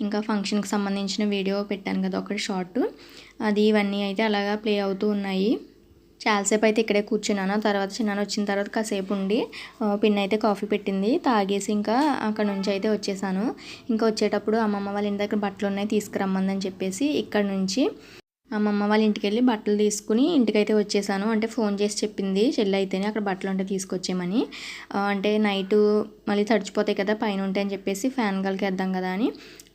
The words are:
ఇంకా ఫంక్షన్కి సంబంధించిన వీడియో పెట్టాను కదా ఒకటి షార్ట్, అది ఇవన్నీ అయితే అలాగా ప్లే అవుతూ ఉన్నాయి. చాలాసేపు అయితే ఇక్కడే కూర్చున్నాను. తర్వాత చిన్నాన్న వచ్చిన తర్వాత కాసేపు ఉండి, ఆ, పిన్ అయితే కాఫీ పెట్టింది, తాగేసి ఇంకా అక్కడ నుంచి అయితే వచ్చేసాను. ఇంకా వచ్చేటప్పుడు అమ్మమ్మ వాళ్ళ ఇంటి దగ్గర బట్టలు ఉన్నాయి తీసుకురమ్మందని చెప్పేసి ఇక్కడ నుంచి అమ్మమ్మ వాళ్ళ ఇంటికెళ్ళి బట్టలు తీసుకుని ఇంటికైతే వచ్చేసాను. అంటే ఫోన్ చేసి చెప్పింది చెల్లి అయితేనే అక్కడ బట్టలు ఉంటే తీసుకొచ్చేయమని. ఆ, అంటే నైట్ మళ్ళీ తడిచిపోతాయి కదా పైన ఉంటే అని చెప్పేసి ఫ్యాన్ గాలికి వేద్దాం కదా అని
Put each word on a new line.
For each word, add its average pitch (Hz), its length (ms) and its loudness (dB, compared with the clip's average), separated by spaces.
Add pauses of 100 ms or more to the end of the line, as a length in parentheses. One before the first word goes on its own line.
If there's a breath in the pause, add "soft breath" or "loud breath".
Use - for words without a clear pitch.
ఇంకా 208 200 -2
ఫంక్షన్కి 208 460 -2
సంబంధించిన 202 640 -2
వీడియో 196 340 0
పెట్టాను 190 400 -2
కదా 190 160 -2
ఒకటి 196 200 -6
షార్ట్, 190 400 -4 (640 loud breath)
అది 214 200 2
ఇవన్నీ 202 420 2
అయితే 196 200 -2
అలాగా 208 320 0
ప్లే 214 240 0
అవుతూ 196 300 0
ఉన్నాయి. 196 500 0 (680)
చాలాసేపు 214 380 2
అయితే 220 160 4
ఇక్కడే - 200 2
కూర్చున్నాను. 208 600 0
తర్వాత 202 300 0
చిన్నాన్న 208 300 -2
వచ్చిన 202 240 -2
తర్వాత 202 220 0
కాసేపు 208 460 -2
ఉండి, 202 340 0 (360 loud breath)
ఆ, 208 120 2
పిన్ 208 220 4
అయితే 202 200 0
కాఫీ 208 280 0
పెట్టింది, 202 520 0
తాగేసి 202 540 0
ఇంకా 226 500 2
అక్కడ 214 240 0
నుంచి 196 240 -2
అయితే 196 200 0
వచ్చేసాను. 202 680 -2 (340 loud breath)
ఇంకా 226 180 2
వచ్చేటప్పుడు 214 500 0
అమ్మమ్మ 202 320 0
వాళ్ళ 208 180 -2
ఇంటి 202 100 -2
దగ్గర 208 180 -2
బట్టలు 202 320 -2
ఉన్నాయి 202 200 -2
తీసుకురమ్మందని 196 720 0
చెప్పేసి 190 460 -4
ఇక్కడ 214 400 0
నుంచి 196 460 0 (600 loud breath)
అమ్మమ్మ 208 300 0
వాళ్ళ 214 200 4
ఇంటికెళ్ళి 208 380 2
బట్టలు 214 360 2
తీసుకుని 220 560 2
ఇంటికైతే 214 400 4
వచ్చేసాను. 208 580 0
అంటే 220 160 0
ఫోన్ 208 340 0
చేసి 208 240 -2
చెప్పింది 202 540 0
చెల్లి 196 160 2
అయితేనే 190 300 0
అక్కడ 214 160 -2
బట్టలు 190 280 -2
ఉంటే 190 140 0
తీసుకొచ్చేయమని. 190 840 -2 (460 loud breath)
ఆ, 202 60 0
అంటే 202 380 2
నైట్ 208 640 4 (260)
మళ్ళీ 208 140 2
తడిచిపోతాయి 208 520 0
కదా 202 180 0
పైన 208 280 -2
ఉంటే 196 200 -2
అని 202 100 -2
చెప్పేసి 196 380 -2
ఫ్యాన్ 196 360 -2
గాలికి 190 200 -2
వేద్దాం 190 280 -2
కదా 185 160 -2
అని 214 220 0 (440 loud breath)